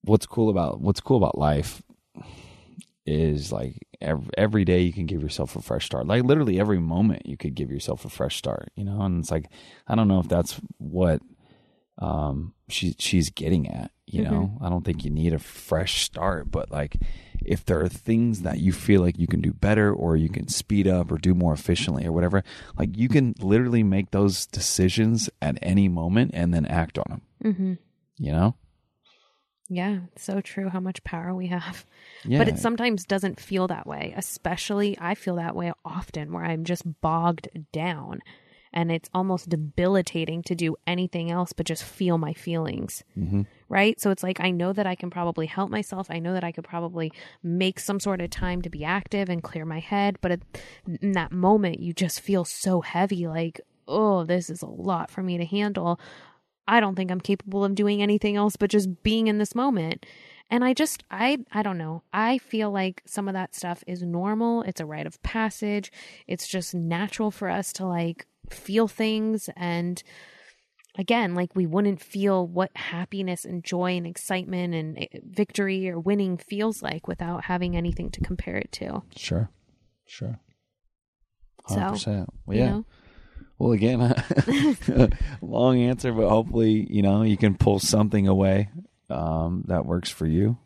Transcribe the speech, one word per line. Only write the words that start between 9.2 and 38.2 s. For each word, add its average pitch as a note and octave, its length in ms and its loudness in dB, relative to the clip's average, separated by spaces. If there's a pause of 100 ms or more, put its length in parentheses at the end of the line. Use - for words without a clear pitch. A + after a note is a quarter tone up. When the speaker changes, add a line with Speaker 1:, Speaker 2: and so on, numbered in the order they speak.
Speaker 1:
it's - 100 -6
like, D#2+ 160 0 (400)
I A#2 80 0
don't A2 140 6
know F#2+ 120 6
if D#2+ 80 0
that's E2+ 320 2 (180)
what, D#2+ 420 2 (760)
um, D2+ 560 -2 (140)
she, - 300 -2
she's F2 320 2
getting D#2+ 380 0
at, A#1+ 220 -8 (160)
you - 160 -2
know? G3+ 320 2
Speaker 2:
Mm-hmm. C3 100 -8
Speaker 1:
I F2+ 60 -2
don't F2 140 0
think F2 200 -2
you D2 60 -2
need D#2+ 240 2
a D2+ 40 0
fresh - 640 -2
start, E2+ 480 -2
but, C#2+ 200 -4
like, D2 260 -4 (480)
if - 220 -2
there F2 160 2
are F2+ 60 2
things A2+ 540 0
that E2 160 -4
you F2+ 140 4
feel F#2+ 300 6
like F2 160 2
you E2+ 80 4
can D#2+ 160 2
do - 100 2
better G#2 400 4
or E2 240 2
you D#2+ 140 4
can - 180 -6
speed G2 400 2
up F2+ 240 2
or E2 60 0
do F2+ 160 6
more F2 180 4
efficiently D#2 540 0
or E2 60 0
whatever, F2 300 4 (360)
like, E2+ 180 0
you A#2+ 120 2
can B2+ 300 4
literally A#2 440 4
make F#2+ 280 4
those G2 360 4
decisions G#2 840 2 (140)
at C#2+ 200 -2
any F#2+ 260 4
moment F2 460 2
and F2 200 2
then D#2+ 120 2
act E2 320 -2
on - 120 -4
'em. - 100 -10 (240)
Speaker 2:
Mm-hmm. F#3+ 280 0 (440)
Speaker 1:
You D2 160 -2
know? F#2 240 4 (1120)
Speaker 2:
Yeah, F#3 300 -2 (140)
it's - 100 -20
so G3 180 -2
true F#3+ 260 -6
how F#3 120 -4
much F#3 240 -6
power F3 300 -8
we F#3 120 -6
have. F3 400 -6 (380)
Speaker 1:
Yeah. B2 140 2
Speaker 2:
But D3 100 6
it - 100 0
sometimes A3+ 480 0
doesn't G3 340 -2
feel F#3 280 -2
that - 180 -6
way. D#2 300 -8
Especially, G3+ 840 -4
I F3 140 -4
feel F3+ 220 -4
that E3 200 -4
way F3 160 -4 (120)
often D#3 480 -8
where E3+ 120 -6
I'm E3 200 -2
just E3+ 360 -6
bogged E3 480 2 (240)
down. D#3+ 480 -6 (540)